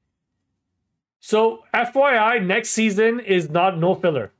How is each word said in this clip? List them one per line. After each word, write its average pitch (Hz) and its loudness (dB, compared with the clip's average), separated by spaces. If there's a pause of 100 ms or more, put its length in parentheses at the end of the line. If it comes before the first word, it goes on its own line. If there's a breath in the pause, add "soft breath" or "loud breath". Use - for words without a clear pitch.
(1200)
So, 226 0 (100)
F 233 -2
Y 269 2
I, 226 2
next 208 -2
season 220 0
is 180 -2
not 175 0
no 175 0
filler. 151 -4